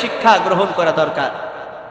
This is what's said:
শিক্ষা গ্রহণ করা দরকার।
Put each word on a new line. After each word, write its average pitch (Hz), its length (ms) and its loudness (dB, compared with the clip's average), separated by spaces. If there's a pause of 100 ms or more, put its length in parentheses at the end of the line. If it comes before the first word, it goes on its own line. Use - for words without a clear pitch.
শিক্ষা 220 440 4
গ্রহণ 190 300 2
করা 165 160 2
দরকার। 147 380 0 (600)